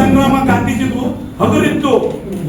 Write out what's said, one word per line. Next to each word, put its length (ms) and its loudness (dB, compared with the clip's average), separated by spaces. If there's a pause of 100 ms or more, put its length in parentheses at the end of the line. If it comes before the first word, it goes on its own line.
ಸಂಗ್ರಾಮ 340 4 (140)
ಗಾಂಧೀಜಿದು 540 0 (380)
ಹಗುರಿತ್ತು. 520 2 (560)